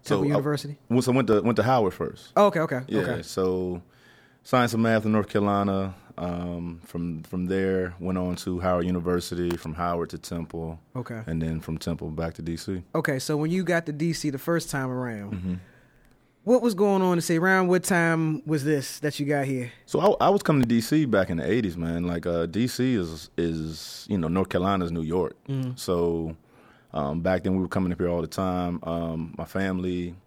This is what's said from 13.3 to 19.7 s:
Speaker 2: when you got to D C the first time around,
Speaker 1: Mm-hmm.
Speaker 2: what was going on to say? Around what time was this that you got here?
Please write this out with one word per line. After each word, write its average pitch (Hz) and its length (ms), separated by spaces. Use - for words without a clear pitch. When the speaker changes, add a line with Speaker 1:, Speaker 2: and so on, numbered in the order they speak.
Speaker 2:
when 156 160
you 185 100
got 170 240
to 151 60
D 156 200
C 151 180
the 131 80
first 165 300
time 131 220
around, 110 440
Speaker 1:
Mm-hmm. 90 200
Speaker 2:
what 240 180
was 226 140
going 196 280
on 180 160
to 165 40
say? 170 140
Around 185 320
what 180 160
time 165 600
was 151 180
this 143 340
that 147 220
you 143 60
got 143 200
here? 127 240